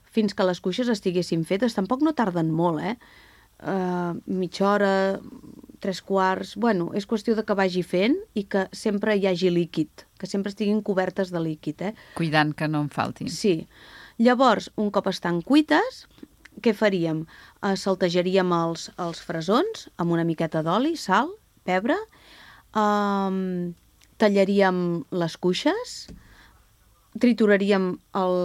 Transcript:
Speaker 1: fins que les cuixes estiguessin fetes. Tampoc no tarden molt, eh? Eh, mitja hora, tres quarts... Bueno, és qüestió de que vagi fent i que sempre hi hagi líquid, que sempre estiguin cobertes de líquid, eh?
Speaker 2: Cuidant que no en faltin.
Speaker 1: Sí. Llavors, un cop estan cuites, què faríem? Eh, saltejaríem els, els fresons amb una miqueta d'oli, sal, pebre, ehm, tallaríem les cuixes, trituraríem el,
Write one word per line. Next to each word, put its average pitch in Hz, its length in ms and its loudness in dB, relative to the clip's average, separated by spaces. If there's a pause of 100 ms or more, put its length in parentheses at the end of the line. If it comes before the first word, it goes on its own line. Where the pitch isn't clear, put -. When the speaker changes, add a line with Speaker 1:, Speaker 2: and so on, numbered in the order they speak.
Speaker 1:
fins - 320 0
que 208 80 2
les 180 160 0
cuixes 233 320 -2
estiguessin 175 560 -2
fetes. 226 240 0
Tampoc 254 320 -2
no 320 80 2
tarden 175 400 0
molt, 165 320 0
eh? 208 140 -6 (680)
Eh, 180 480 -2 (140)
mitja 190 420 -2
hora, 202 240 2 (880)
tres 190 220 -6
quarts... 190 540 0
Bueno, 202 360 0
és 208 160 -4
qüestió 226 260 0
de 214 100 0
que 202 120 -2
vagi 185 260 2
fent 208 360 2 (160)
i 202 100 -2
que 190 280 0
sempre 214 440 0
hi 196 100 0
hagi 185 240 2
líquid, 170 540 -2 (140)
que 190 100 -8
sempre 202 240 -4
estiguin 208 300 0
cobertes 185 500 -2
de 170 80 -2
líquid, 156 400 -6
eh? 196 140 -6 (200)
Speaker 2:
Cuidant 156 380 2
que 156 160 -4
no 151 160 -2
en 143 60 -4
faltin. - 380 -6
Speaker 1:
Sí. 165 380 0 (520)
Llavors, 240 580 4
un 214 160 0
cop 202 160 0
estan 175 320 -2
cuites, 311 640 2 (560)
què 220 160 2
faríem? 165 480 0 (380)
Eh, 196 140 0
saltejaríem 185 760 0
els, 165 460 -2
els 170 260 -8
fresons 208 720 -2
amb 170 180 -2
una 165 120 0
miqueta 165 380 -2
d'oli, 226 340 0
sal, 240 360 0 (300)
pebre, 196 340 0 (720)
ehm, 196 1000 0 (480)
tallaríem 196 580 4 (320)
les 170 260 -4
cuixes, 302 600 -2 (1160)
trituraríem 202 800 2 (220)
el, 185 200 0 (100)